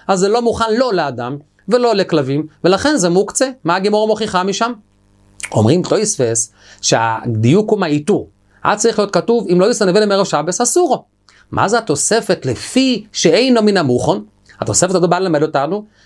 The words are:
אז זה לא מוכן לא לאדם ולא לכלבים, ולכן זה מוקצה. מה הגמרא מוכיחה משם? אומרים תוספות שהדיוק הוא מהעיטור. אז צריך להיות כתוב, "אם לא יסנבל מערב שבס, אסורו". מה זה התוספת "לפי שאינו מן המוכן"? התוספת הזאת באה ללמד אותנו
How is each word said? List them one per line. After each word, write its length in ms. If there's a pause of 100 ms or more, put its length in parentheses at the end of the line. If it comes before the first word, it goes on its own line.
אז 120
זה 80
לא 140
מוכן 320
לא 200
לאדם 420 (320)
ולא 260
לכלבים, 520 (180)
ולכן 320
זה 120
מוקצה. 420 (140)
מה 120
הגמרא 300
מוכיחה 360
משם? 300 (800)
אומרים 300
תוספות 720 (280)
שהדיוק 880
הוא 80
מהעיטור. 500 (360)
אז 180
צריך 160
להיות 120
כתוב, 420
"אם 80
לא 100
יסנבל 340
מערב 200
שבס, 360
אסורו". 440 (460)
מה 180
זה 100
התוספת 680
"לפי 640
שאינו 500
מן 140
המוכן"? 420 (420)
התוספת 300
הזאת 200
באה 100
ללמד 220
אותנו 420 (220)